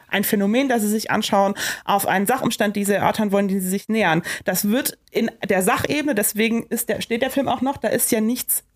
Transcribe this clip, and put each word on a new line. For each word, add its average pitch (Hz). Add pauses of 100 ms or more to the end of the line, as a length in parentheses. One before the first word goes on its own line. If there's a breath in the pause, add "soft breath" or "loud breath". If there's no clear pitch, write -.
ein 196
Phänomen, 214
das 233
sie 208
sich 214
anschauen, 196 (320 loud breath)
auf 196
einen 190
Sachumstand, 240
den 202
sie 196
erörtern 202
wollen, 202
den 190
sie 185
sich 190
nähern. 180 (200 loud breath)
Das 185
wird 240 (120)
in - (160)
der 190
Sachebene, 277
deswegen 214
ist -
der, 220
steht 233
der 262
Film 269
auch 226
noch, 269
da -
ist -
ja 226
nichts, 226 (100)